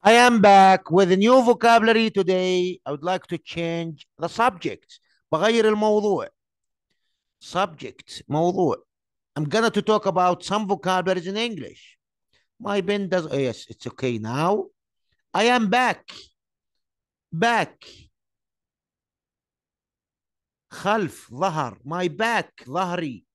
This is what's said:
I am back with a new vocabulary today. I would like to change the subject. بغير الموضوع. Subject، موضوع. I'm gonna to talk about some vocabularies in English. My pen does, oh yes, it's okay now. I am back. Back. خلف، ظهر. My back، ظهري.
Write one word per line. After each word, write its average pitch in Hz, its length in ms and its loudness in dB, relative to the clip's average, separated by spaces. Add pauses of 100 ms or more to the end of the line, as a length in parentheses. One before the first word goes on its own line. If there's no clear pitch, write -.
I 208 100 6
am 240 280 6
back 190 500 6
with 180 220 4
a 190 40 4
new 240 260 6
vocabulary 226 680 4
today. 185 760 -2
I 131 60 -10
would 147 140 -10
like 180 240 -4
to 170 100 -8
change 165 680 -8 (120)
the 165 100 -6
subject. 180 720 -6 (320)
بغير 214 360 2
الموضوع. 214 600 0 (1120)
Subject، - 880 -10
موضوع. 170 480 -2 (600)
I'm 151 80 -4
gonna 214 260 0
to 208 120 -2
talk 214 240 0
about 180 360 0
some 208 240 -4
vocabularies 185 600 -4
in 196 100 -8
English. 214 600 -10 (640)
My 202 200 -4
pen 202 280 -4
does, 170 180 -2
oh 139 100 -6
yes, 131 320 -4
it's - 180 -18
okay 120 320 -6
now. 151 480 -2 (680)
I 196 120 0
am 233 260 2
back. 240 400 -2 (1200)
Back. 208 520 -2 (3000)
خلف، 202 580 -6
ظهر. 147 540 -6
My 175 240 -6
back، 214 560 -6
ظهري. 165 600 -8 (100)